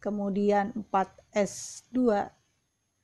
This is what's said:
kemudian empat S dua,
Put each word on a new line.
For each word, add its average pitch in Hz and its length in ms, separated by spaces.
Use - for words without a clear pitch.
kemudian 202 720
empat 196 400
S - 560
dua, 233 400